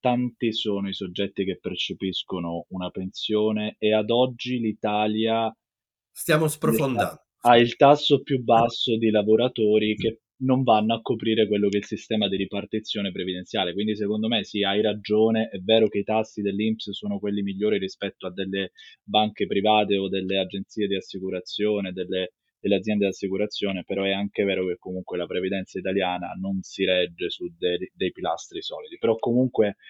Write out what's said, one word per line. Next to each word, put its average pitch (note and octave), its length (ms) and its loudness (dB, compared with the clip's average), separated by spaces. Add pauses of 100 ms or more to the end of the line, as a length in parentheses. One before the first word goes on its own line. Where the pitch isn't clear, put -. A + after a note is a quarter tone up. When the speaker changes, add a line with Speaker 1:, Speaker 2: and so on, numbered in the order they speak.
Speaker 1:
tanti B2 520 0
sono G2 360 -2
i F#2+ 60 -6
soggetti G2 500 -4
che F2+ 140 -4
percepiscono F2 1120 -6
una F#2 200 -6
pensione, G#2+ 880 -4
e G#2+ 140 2
ad G#2+ 180 2
oggi B2 480 0
l'Italia A2 960 0 (560)
Speaker 2:
Stiamo D#3 360 0 (140)
Speaker 1:
gli A2+ 140 2
è A2 60 2
sta-, - 20 2
Speaker 2:
sprofondando. A#2 420 -2 (220)
Speaker 1:
Ha A#2+ 120 10
il A#2+ 180 4
tasso D3 460 6
più C3 200 -2
basso A#2 560 2
di A2+ 120 4
lavoratori G#2+ 880 4
che A2 240 -2 (180)
non C3 260 2
vanno A2 300 4
a A2+ 60 -4
coprire A2+ 460 2
quello G2+ 220 2
che G2+ 100 0
è - 20 2
il - 60 -12
sistema G#2+ 420 -2
di G2 80 0
ripartizione G2 720 -4
previdenziale. F2+ 640 -4
Quindi G#2 240 -2
secondo G#2+ 320 -2
me A2+ 160 0
sì, G2+ 200 -2
hai G2+ 180 2
ragione, A2 680 2
è G2+ 120 -10
vero A2 280 4
che G#2 100 -2
i G2+ 60 -2
tassi G#2+ 380 -2
dell'inps G2+ 480 -2
sono G2+ 280 -6
quelli G2+ 240 -2
migliori G2 360 0
rispetto F#2+ 480 -8
a F2+ 60 -8
delle F#2+ 400 -4 (300)
banche G#2+ 440 0
private G2+ 500 2
o G2 120 -2
delle F#2+ 300 -2
agenzie G2 500 -4
di G2 80 -2
assicurazione, F#2+ 960 -4
delle, F#2 400 -4 (280)
delle G2 160 2
aziende G2+ 280 0
di G2 60 2
assicurazione, F#2+ 760 -4
però G2 180 -4
è G2 100 0
anche G2+ 320 -2
vero F#2+ 220 0
che F2+ 120 -2
comunque F2+ 380 -8
la F2 100 -2
previdenza F#2+ 520 -4
italiana F2+ 600 -2
non F#2+ 220 -4
si - 240 -4
regge F2+ 460 0
su F2+ 160 -8 (100)
dei, F2+ 380 -2
dei F#2 180 -2
pilastri E2+ 480 -6
solidi. - 380 -12
Però A2+ 180 2
comunque A#2 600 2 (140)